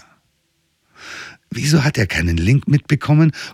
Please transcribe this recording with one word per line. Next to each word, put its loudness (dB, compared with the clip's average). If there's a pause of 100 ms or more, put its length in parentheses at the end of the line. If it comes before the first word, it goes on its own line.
(1500)
Wieso 0
hat -2
er 0
keinen -2
Link 2
mitbekommen, 2 (220)